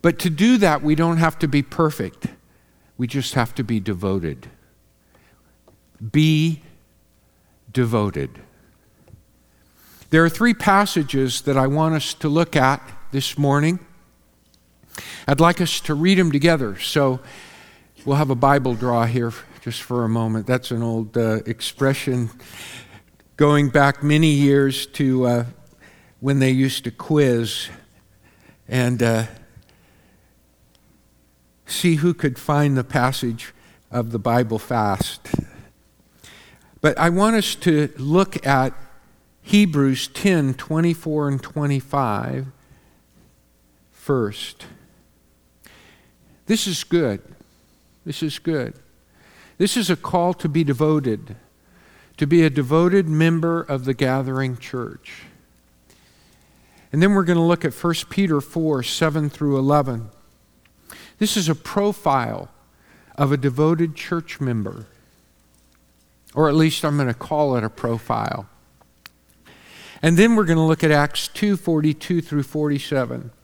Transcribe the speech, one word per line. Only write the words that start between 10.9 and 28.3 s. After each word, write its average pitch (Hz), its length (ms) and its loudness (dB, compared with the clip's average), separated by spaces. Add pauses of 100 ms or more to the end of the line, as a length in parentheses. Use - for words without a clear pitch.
that 139 140 0
I 135 120 2
want 156 260 0
us 143 200 -4
to - 140 -4
look 160 280 0
at 135 260 4 (300)
this 135 260 -4
morning. 143 400 2 (1500)
I'd 139 100 2
like 170 220 4
us - 200 -2
to 156 140 -4
read 180 240 4
them 165 140 2
together. 139 480 0
So 135 400 0 (840)
we'll 139 120 0
have 147 140 0
a 131 40 2
Bible 131 400 2
draw 117 320 0
here 117 260 -2 (280)
just - 220 -10
for 120 200 -4
a 113 60 0
moment. 110 400 -2
That's 127 240 -2
an 117 100 -4
old, 113 340 -4
uh, 110 300 0
expression 127 840 -4 (1080)
going 147 340 4
back 139 320 2
many 151 300 4
years 139 520 2
to, 131 420 0
uh, 120 180 2 (760)
when 139 220 0
they 131 100 4
used 131 340 0
to 117 60 -6
quiz 123 800 0 (1000)